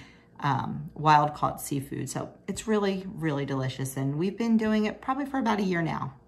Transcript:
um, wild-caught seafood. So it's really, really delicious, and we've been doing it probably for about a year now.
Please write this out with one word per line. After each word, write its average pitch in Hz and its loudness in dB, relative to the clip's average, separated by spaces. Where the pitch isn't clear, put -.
um, 143 -2
wild-caught 147 4
seafood. - -4
So - -6
it's 190 -6
really, 196 2
really 147 0
delicious, 131 -2
and 139 0
we've 190 0
been 226 4
doing 214 4
it 202 -2
probably 269 -2
for 277 -2
about 214 2
a 208 0
year 180 2
now. 147 -2